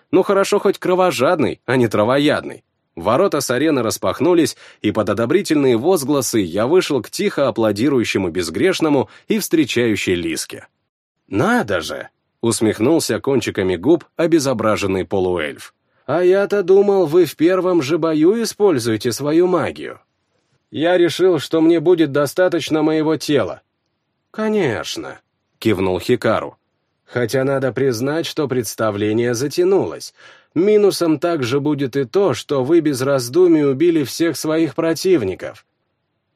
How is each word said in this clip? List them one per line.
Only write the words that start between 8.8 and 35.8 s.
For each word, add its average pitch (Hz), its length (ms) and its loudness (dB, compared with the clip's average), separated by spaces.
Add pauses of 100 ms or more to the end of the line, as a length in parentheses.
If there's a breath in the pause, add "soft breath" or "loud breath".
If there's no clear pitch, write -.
и 214 120 0
встречающей 120 760 0
Лиске. 82 540 -6 (600)
«Надо 113 540 -2
же!» — 76 280 -10 (320)
усмехнулся 113 800 0
кончиками 101 580 -2
губ 147 280 0 (100)
обезображенный 113 920 0
полуэльф. 90 680 -4 (340)
«А 160 160 0
я-то 196 400 2
думал, 196 420 4
вы 165 200 4
в 139 100 -6
первом 180 460 2
же 147 160 -2
бою 160 440 2
используете 123 720 0
свою 151 340 0
магию». 82 540 -4 (720)
«Я 165 260 0
решил, 175 400 2
что 160 220 -2
мне 165 220 4
будет 160 320 2
достаточно 156 680 0
моего 156 360 0
тела». 110 440 -2 (680)
«Конечно», — 120 880 -4 (400)
кивнул 92 400 0
Хикару. 98 580 -2 (460)
«Хотя 123 400 -2
надо 131 300 -2
признать, 135 520 -2
что 156 220 -6
представление 110 840 -2
затянулось. 139 800 -2 (420 soft breath)
Минусом 180 640 2
также 143 400 -2
будет 143 380 -4
и 139 80 -2
то, 185 280 0
что 135 300 -2
вы 165 160 4
без 147 220 0
раздумий 143 680 2
убили 151 360 2
всех 160 320 -2
своих 160 380 -2
противников». 156 880 -2 (720)